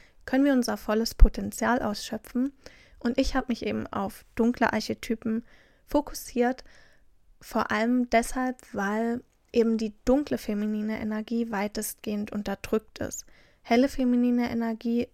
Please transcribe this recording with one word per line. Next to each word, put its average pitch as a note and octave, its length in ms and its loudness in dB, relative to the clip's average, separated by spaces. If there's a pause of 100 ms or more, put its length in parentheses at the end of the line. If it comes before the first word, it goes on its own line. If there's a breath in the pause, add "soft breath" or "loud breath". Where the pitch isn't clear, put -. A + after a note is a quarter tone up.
(280 soft breath)
können C4 160 4
wir C#4+ 80 6
unser A3+ 240 2
volles A3 380 -2
Potenzial G#3+ 640 4
ausschöpfen. A#3 720 -4 (460 loud breath)
Und A#3+ 180 -2
ich C4+ 180 0
habe C4 140 0
mich A#3 160 -4
eben G#3+ 220 -4
auf - 480 -6
dunkle A#3 400 2
Archetypen A3+ 680 -4 (440 soft breath)
fokussiert, - 800 -2 (760 soft breath)
vor - 300 -4
allem A#3+ 400 0
deshalb, B3 480 0 (160)
weil A3 480 -2 (300)
eben A3+ 260 4
die A3 160 -4 (100)
dunkle C4+ 320 2
feminine G#3+ 640 -4
Energie A3 500 -4
weitestgehend G#3 800 -6
unterdrückt - 680 -4
ist. - 260 -8 (380 soft breath)
Helle B3 260 4
feminine B3 640 2
Energie A#3 640 -2